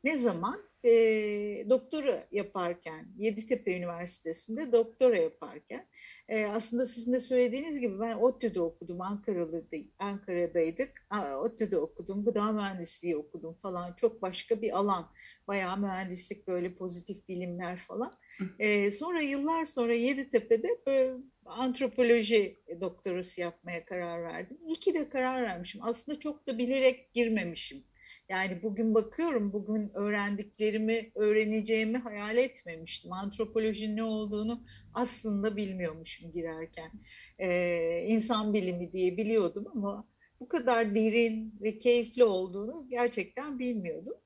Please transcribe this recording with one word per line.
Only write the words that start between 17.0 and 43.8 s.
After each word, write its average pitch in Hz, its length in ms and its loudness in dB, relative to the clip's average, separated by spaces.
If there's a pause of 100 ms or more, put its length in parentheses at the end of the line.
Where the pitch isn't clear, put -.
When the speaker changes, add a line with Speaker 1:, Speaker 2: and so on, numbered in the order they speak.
Speaker 1:
bilimler 180 500 -6
falan. - 340 -6 (260)
Speaker 2:
Hı. 196 60 -4 (140)
Speaker 1:
E, 208 320 4
sonra 320 300 -4
yıllar 302 460 0
sonra 233 280 0
Yeditepe'de, 240 720 2 (200)
e, 262 220 6 (340)
antropoloji 233 1120 4 (240)
doktorası 180 600 -6
yapmaya 170 440 -6
karar 170 380 -6
verdim. 170 340 -8 (100)
İyi 320 100 -4
ki - 180 0
de 302 140 -2
karar 254 340 0
vermişim. 185 420 -6
Aslında 262 360 -4
çok 302 260 -8
da 233 120 -4
bilerek 254 560 2
girmemişim. 220 680 -2 (440)
Yani 185 340 -2
bugün 220 320 0
bakıyorum, 220 580 2
bugün 208 420 -2
öğrendiklerimi, 208 1200 -2
öğreneceğimi 214 840 2
hayal 214 380 -4
etmemiştim. 175 760 -2
Antropolojinin 214 840 -2
ne 226 60 -2
olduğunu 214 600 -2 (300)
aslında 220 640 -2
bilmiyormuşum 170 760 -6
girerken. 165 580 -8 (480)
Ee, 175 680 2
insan 214 480 2
bilimi 180 380 0
diye 180 240 2
biliyordum 208 580 2
ama 202 340 -4 (320)
bu 247 80 -14
kadar 233 460 2
derin 220 680 2
ve 220 180 -2
keyifli 240 460 4
olduğunu 202 640 0
gerçekten 240 680 -2
bilmiyordum. 208 680 -4